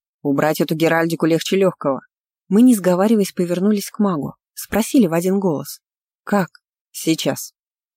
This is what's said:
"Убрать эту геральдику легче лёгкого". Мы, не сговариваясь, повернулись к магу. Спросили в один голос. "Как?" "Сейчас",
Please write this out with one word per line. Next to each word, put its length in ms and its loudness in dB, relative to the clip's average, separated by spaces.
"Убрать 400 0
эту 140 -2
геральдику 500 0
легче 320 0
лёгкого". 440 -2
Мы, 120 4
не 140 8
сговариваясь, 580 2
повернулись 560 -2
к 100 -8
магу. 340 -2
Спросили 540 0
в 60 -2
один 260 0
голос. 400 -6
"Как?" 260 0
"Сейчас", 640 -4